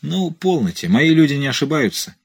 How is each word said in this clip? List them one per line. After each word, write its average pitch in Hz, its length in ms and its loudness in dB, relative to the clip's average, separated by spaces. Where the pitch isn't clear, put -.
Ну, 170 300 -4
полноте, 156 560 -2
мои 143 260 4
люди 156 200 4
не 139 120 -2
ошибаются. 135 800 -2